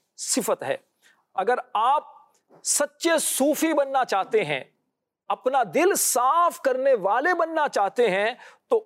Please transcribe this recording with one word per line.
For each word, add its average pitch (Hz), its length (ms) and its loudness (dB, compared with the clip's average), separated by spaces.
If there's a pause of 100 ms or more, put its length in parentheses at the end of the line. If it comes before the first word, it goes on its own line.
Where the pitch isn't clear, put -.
(180)
صفت - 460 -4
ہے۔ 131 140 -4 (560)
اگر 208 220 -2 (180)
آپ 254 300 0 (600)
سچے - 460 -4 (120)
صوفی 302 520 0
بننا 269 320 0
چاہتے 196 400 0
ہیں، 143 180 -6 (640)
اپنا 254 360 0 (100)
دل 339 220 2
صاف 294 640 0
کرنے 262 320 2
والے 240 400 0
بننا 320 360 0
چاہتے 214 400 0
ہیں، 202 240 0 (360)
تو - 160 2